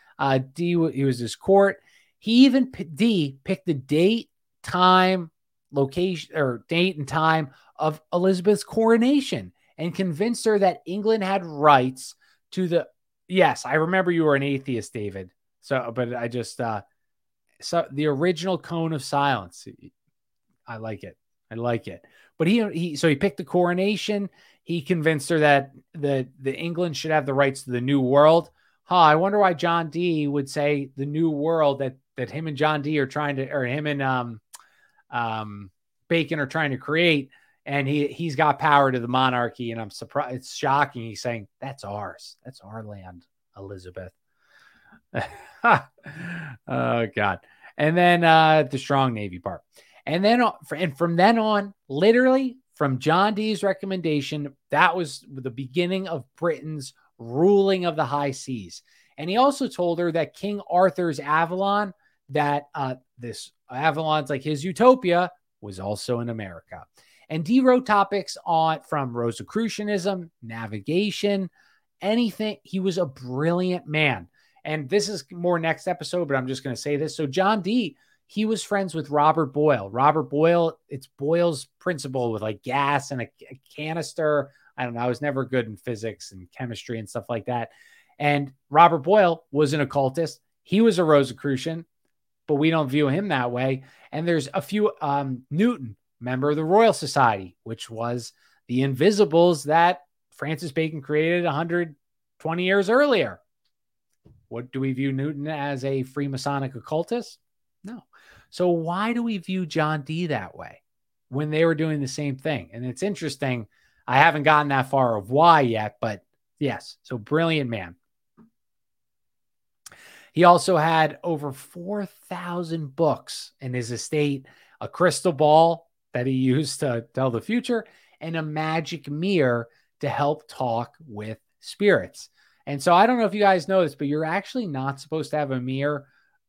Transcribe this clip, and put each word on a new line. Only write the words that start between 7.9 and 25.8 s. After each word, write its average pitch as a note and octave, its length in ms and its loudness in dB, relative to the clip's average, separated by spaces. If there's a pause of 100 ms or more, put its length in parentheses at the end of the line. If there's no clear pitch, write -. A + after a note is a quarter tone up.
Elizabeth's F#3 500 2
coronation A3+ 920 0 (240)
and E3 180 -6
convinced F#3+ 500 -2
her G#3+ 140 4
that F#3+ 280 0
England G#3 380 0
had F#3+ 200 -2
rights C#3+ 720 4 (380)
to F#3 160 -2
the, E3 180 0 (420)
yes, E3+ 380 2
I C3 80 -2
remember F3 380 2
you E3 120 2
were C#3+ 120 4
an C#3 80 0
atheist, C3+ 500 -4
David. G2 380 -10 (340)
So, B2 260 -2
but A#2+ 220 -4
I A#2+ 140 -6
just, A#2+ 320 -8
uh, A2 220 -4 (800)
so - 300 -4
the D3 160 -2
original E3+ 500 -2
cone E3 360 -4
of C#3 100 -6
silence. C3+ 640 -2 (960)
I A#2 120 -14
like A2 260 -10
it. - 140 -16 (340)
I A2+ 60 -12
like A#2 320 -2
it. - 160 -16 (340)
But D#3+ 80 0
he, G#3+ 240 2
he, E3 240 -4
so E3 140 2
he D3 80 4
picked G3 220 -2
the F3+ 60 -8
coronation. F#3 840 0 (320)
He E3+ 180 -6
convinced D#3 480 0
her E3 120 2
that C#3+ 320 4 (200)